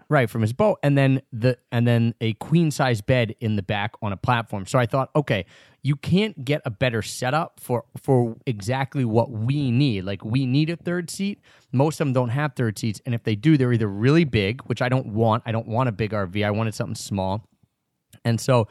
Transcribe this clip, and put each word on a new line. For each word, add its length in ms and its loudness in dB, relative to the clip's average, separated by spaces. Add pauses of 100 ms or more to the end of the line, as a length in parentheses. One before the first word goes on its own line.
Right, 220 2
from 120 -2
his 120 2
boat. 280 2
And 140 4
then 240 4 (120)
the, 260 0 (120)
and 160 0
then 340 2
a 140 0
queen 360 0
size 320 0
bed 380 0
in 160 0
the 60 -2
back 380 -4
on 120 -4
a 40 -4
platform. 480 -2
So 140 0
I 80 2
thought, 280 -2
okay, 300 0 (380)
you 140 -2
can't 500 -2
get 180 -2
a 60 -4
better 320 -2
setup 580 -4
for, 240 -4 (140)
for 360 2 (120)
exactly 580 -4
what 260 0
we 400 -2
need. 340 2
Like, 200 -8
we 220 0
need 240 2
a 60 -6
third 340 -6
seat. 300 -6 (320)
Most 280 2
of 60 0
them 80 0
don't 160 2
have 240 -2
third 240 0
seats, 260 -4
and 100 -2
if 100 -4
they 120 0
do, 220 4
they're 160 2
either 120 2
really 380 4
big, 380 0
which 180 -4
I 80 0
don't 200 0
want. 360 2
I 80 -4
don't 160 -4
want 220 0
a 20 -2
big 220 -4
R 120 -2
V. 160 -4
I 100 2
wanted 220 -2
something 200 -6
small. 520 -4 (800)
And 160 0
so 300 2